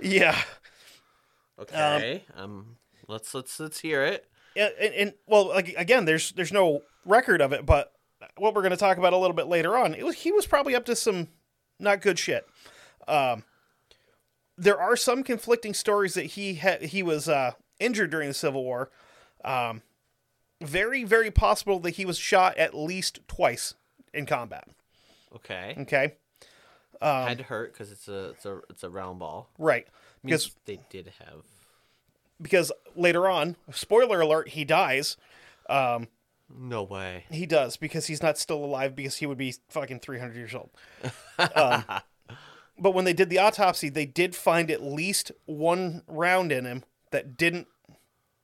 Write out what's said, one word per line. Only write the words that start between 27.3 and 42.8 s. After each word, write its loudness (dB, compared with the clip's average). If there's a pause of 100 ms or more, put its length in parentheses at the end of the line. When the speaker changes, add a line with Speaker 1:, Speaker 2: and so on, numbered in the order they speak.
Speaker 2:
to -12
hurt -8
'cause -16
it's -20
a, -10
it's -20
a, -12
it's -20
a -12
round -12
ball. -12
Speaker 1:
Right. 0 (360)
Speaker 2:
Means -2
Speaker 1:
Because -18 (100)
Speaker 2:
they -12 (100)
did -18
have. -20 (960)
Speaker 1:
because 2 (240)
later 4
on, 0 (160)
spoiler 4
alert, 2
he -8
dies. 0 (540)
Um, 0 (460)
Speaker 2:
No -8
way. -10
Speaker 1:
he -8
does, 0
because -6
he's -8
not 2
still -4
alive, -4
because -8
he -8
would -6
be -6 (160)
fucking -10
three -12
hundred -12
years -14
old. -14 (340)
Speaker 2:
<laughs> -4
Speaker 1:
Um, 4 (920)
but 4